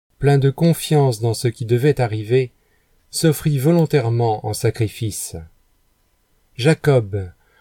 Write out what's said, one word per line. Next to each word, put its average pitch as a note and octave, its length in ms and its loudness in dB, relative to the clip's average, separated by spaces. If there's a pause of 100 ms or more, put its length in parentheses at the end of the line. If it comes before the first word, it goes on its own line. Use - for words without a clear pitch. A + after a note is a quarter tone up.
(200)
plein C#3 180 4
de C3+ 120 2
confiance C#3+ 680 2
dans A2+ 140 -2
ce - 140 -4
qui A#2 180 -4
devait B2 340 2
arriver, A#2 520 -2 (600)
s'offrit D3+ 460 0
volontairement B2 880 0
en G#2+ 80 -4
sacrifice. G#2+ 840 -4 (1200)
Jacob, A#2 760 0 (300)